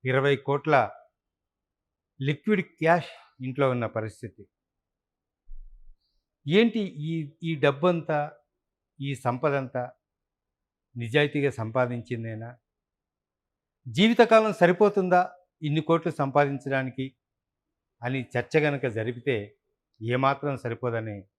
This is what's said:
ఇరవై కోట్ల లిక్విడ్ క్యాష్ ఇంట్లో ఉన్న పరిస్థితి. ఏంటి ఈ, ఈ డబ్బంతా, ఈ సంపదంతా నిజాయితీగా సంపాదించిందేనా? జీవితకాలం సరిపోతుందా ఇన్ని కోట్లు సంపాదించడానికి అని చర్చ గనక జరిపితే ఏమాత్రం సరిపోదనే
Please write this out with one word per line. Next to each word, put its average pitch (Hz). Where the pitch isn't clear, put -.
ఇరవై 135
కోట్ల 139
లిక్విడ్ 151
క్యాష్ 165
ఇంట్లో 131
ఉన్న 120
పరిస్థితి. 110
ఏంటి 214
ఈ, 160
ఈ 165
డబ్బంతా, 151
ఈ 139
సంపదంతా 127
నిజాయితీగా 143
సంపాదించిందేనా? 117
జీవితకాలం 220
సరిపోతుందా 180
ఇన్ని 156
కోట్లు 165
సంపాదించడానికి 135
అని 131
చర్చ 120
గనక 143
జరిపితే 117
ఏమాత్రం 135
సరిపోదనే 113